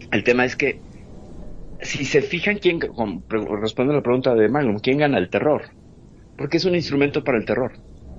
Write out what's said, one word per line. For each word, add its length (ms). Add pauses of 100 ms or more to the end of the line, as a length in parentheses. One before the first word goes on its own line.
(120)
el 120
tema 200
es 120
que, 240 (1040)
si 220
se 180
fijan, 360
quién, 220
con, 420
pre-, 240 (160)
responde 320
a 40
la 60
pregunta 320
de 140
Magnum, 300
¿quién 180
gana 200
el 120
terror? 320 (760)
Porque 200
es 80
un 100
instrumento 480
para 140
el 80
terror. 260 (480)